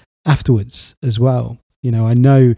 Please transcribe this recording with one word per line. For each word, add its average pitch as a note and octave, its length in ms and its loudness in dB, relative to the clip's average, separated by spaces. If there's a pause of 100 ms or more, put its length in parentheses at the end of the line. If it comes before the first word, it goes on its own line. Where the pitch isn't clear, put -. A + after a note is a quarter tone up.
(260)
afterwards B2 800 -4
as A2+ 160 -4
well. A#2+ 400 -2 (260)
You B2 60 -2
know, A2+ 160 -2
I A2+ 80 0
know B2+ 420 4